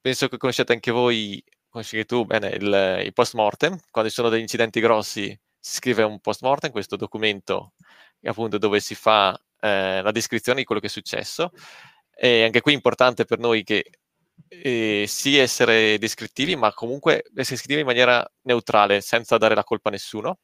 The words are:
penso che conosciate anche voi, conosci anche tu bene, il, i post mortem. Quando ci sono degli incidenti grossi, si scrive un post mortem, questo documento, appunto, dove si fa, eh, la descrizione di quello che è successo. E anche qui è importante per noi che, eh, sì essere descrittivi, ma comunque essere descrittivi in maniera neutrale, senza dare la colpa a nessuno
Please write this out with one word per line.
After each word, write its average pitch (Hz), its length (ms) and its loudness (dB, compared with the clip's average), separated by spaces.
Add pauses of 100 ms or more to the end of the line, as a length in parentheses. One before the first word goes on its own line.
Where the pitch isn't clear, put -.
penso 131 280 -2
che 123 80 -8
conosciate 123 360 0
anche 117 180 -2
voi, 113 520 0 (260)
conosci 110 280 -12
anche 110 120 -4
tu 120 180 0
bene, 104 240 -2
il, 98 560 0
i 98 60 -10
post - 220 0
mortem. 120 440 0 (120)
Quando 110 200 -2
ci - 60 -10
sono 120 120 0
degli 113 120 0
incidenti 113 400 -2
grossi, 107 480 0 (300)
si - 180 -14
scrive 113 280 0
un 104 160 -4
post - 220 -6
mortem, 135 280 -2
questo 107 260 -8
documento, 98 760 -6 (520)
appunto, 110 340 -4
dove 101 220 2
si - 140 -10
fa, 101 440 2 (220)
eh, 95 420 -2
la 101 100 0
descrizione 120 480 -2
di 127 40 -4
quello 107 160 -4
che 104 80 -10
è - 20 -8
successo. - 600 -6 (640)
E 117 300 4
anche 113 160 2
qui 151 120 2
è - 20 4
importante 123 500 2
per 113 140 -2
noi 113 260 0
che, 104 260 -2 (580)
eh, 113 600 -2
sì - 300 0
essere 113 600 4
descrittivi, 113 580 -6
ma 110 180 4
comunque 139 440 0 (100)
essere - 40 -20 (240)
descrittivi 143 240 -4
in 147 60 -2
maniera 123 400 4 (160)
neutrale, 104 580 2
senza 117 380 0
dare 110 160 4
la 101 100 0
colpa - 240 -4
a 104 40 -4
nessuno 110 520 -8